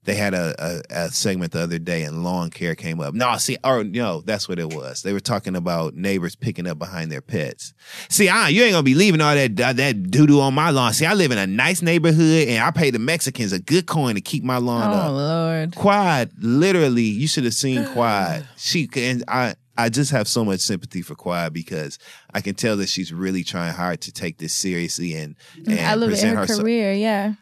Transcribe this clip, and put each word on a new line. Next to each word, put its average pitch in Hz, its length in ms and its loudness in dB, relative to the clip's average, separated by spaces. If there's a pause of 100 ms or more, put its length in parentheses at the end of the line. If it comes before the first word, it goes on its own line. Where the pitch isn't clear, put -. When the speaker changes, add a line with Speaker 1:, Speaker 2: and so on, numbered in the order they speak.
Speaker 1:
They 101 120 -2
had 101 180 0
a, 87 240 -2
a, 82 460 -8
a 82 80 -4
segment 92 400 -2
the 85 80 -4
other 85 180 -4
day, 82 240 -4
and 80 220 -6
lawn 87 260 -4
care 82 240 -6
came 82 260 -8
up. 71 140 -6
No, 117 240 0
see, - 260 -4
or 123 200 2
no, 101 380 -4
that's 98 280 -4
what 90 80 -4
it 80 160 -6
was. 65 300 -12
They 98 100 -2
were 98 60 -2
talking 98 360 -4
about 85 380 -2
neighbors 98 420 -4
picking 87 300 -6
up 82 140 -6
behind 82 320 -8
their 69 100 -8
pets. - 540 -8 (340)
"See, 196 180 4
I, 196 200 4
you 190 160 6
ain't 226 80 6
gonna 170 100 4
be 135 140 4
leaving 170 260 6
all 147 140 6
that, 127 220 2
that, 120 200 2
that 117 320 0
doo-doo 143 320 8
on 135 140 2
my 156 160 4
lawn. 127 220 2
See, 156 120 2
I 180 80 4
live 180 160 4
in 120 80 2
a 98 80 2
nice 143 380 0
neighborhood, 160 640 4
and 117 160 2
I 139 80 2
pay 156 180 2
the 117 80 -2
Mexicans 120 560 -2
a 92 60 -2
good 165 260 2
coin 135 300 0
to 95 60 -2
keep 120 220 -6
my 127 140 0
lawn 120 320 0
Speaker 2:
Oh, 208 60 0
Speaker 1:
up." 170 160 0
Speaker 2:
Lord. 160 640 -2
Speaker 1:
Quad, 185 640 2
literally, 135 640 4
you 110 240 0
should 147 160 0
have 117 100 0
seen 127 320 -2
Speaker 2:
<sighs> - 80 -10
Speaker 1:
Quad. 101 500 0 (140)
She, 156 380 -2
and 123 320 -2
I, 123 260 -2 (240)
I 117 120 2
just 135 200 0
have 117 180 0
so 117 160 -2
much 95 180 0
sympathy 90 420 -6
for 78 100 -12
Quad 85 400 -6
because 80 460 -10 (340)
I 101 80 -4
can 101 140 -6
tell 110 220 -2
that 95 120 -4
she's 87 240 -6
really 92 300 -4
trying 85 320 -6
hard 87 260 -4
to - 100 -14
take 85 280 -10
this 80 160 -6
seriously 85 580 -4
and, 76 220 -10 (220)
Speaker 2:
And - 100 -8
Speaker 1:
and 214 120 0
Speaker 2:
elevate 214 360 0
Speaker 1:
present 214 220 2
Speaker 2:
her 214 40 0
Speaker 1:
herself. 208 200 -2
Speaker 2:
career, 220 320 0
yeah. 208 480 -2